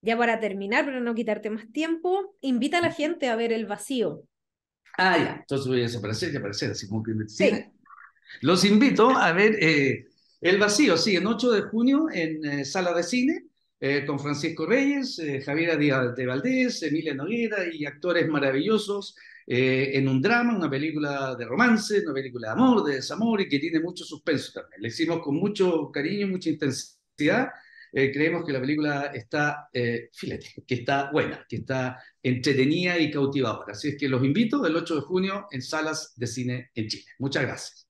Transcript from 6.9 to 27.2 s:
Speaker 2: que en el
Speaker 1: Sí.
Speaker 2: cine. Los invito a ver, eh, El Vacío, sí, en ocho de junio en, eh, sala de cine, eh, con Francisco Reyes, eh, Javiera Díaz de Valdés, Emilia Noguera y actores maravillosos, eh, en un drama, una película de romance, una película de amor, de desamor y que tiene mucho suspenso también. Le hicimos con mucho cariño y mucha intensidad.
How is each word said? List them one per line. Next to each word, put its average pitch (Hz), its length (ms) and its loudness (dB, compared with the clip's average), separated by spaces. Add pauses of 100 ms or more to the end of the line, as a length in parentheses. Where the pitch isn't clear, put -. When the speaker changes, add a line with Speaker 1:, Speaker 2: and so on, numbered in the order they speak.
Speaker 2:
que 113 100 -4
en 110 100 -2
el 107 140 -8
Speaker 1:
Sí. 202 120 4
Speaker 2:
cine. - 240 -2 (680)
Los 175 220 4
invito 220 460 8
a 202 220 4
ver, 208 280 6
eh, 143 460 2 (340)
El 185 180 4
Vacío, 208 380 4
sí, 202 200 2
en 170 100 0
ocho 233 260 2
de 202 100 4
junio 262 500 2
en, 160 340 -4
eh, 143 180 -2
sala 175 300 -2
de 170 80 2
cine, 247 440 0 (340)
eh, 139 260 0
con 143 140 -2
Francisco 147 460 -4
Reyes, 277 540 0
eh, 143 220 -4
Javiera 160 340 0
Díaz 131 400 2
de 131 100 -4
Valdés, 247 560 0
Emilia 156 320 -2
Noguera 202 580 -2
y 147 140 -6
actores 165 420 0
maravillosos, 165 880 0 (300)
eh, 131 480 2
en 135 140 2
un 131 140 2
drama, 240 340 2
una 160 140 0
película 143 680 -4
de 120 100 -8
romance, 208 580 2
una 151 100 -6
película 120 340 -6
de 110 60 -4
amor, 226 300 6
de 147 120 0
desamor 202 460 -2
y 156 60 -4
que 139 100 0
tiene 160 220 -2
mucho 170 240 -8
suspenso - 480 -4
también. - 300 -16
Le 117 60 -6
hicimos 165 340 -2
con 143 140 -4
mucho 175 560 0
cariño 196 340 -4
y 196 40 -2
mucha 175 200 -4
intensidad. 156 960 -2 (440)